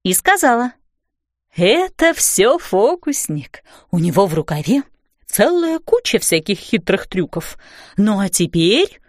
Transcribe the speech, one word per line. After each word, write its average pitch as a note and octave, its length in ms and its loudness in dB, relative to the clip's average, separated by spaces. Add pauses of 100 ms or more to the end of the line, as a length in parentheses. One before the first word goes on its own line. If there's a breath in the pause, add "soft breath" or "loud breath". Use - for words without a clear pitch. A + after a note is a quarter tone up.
и F3+ 100 0
сказала: B3 580 2 (840)
"Это D#4+ 600 2
всё B3 440 2
фокусник. B3 1040 -4 (280 soft breath)
У F3+ 80 0
него F3 280 2
в D#3+ 80 -6
рукаве D#3+ 500 -2 (420)
целая E4 540 0
куча - 380 0
всяких E3+ 400 -2
хитрых - 500 -4
трюков. - 500 -6 (400 loud breath)
Ну G3+ 220 2
а G3 100 -2
теперь F#3 800 0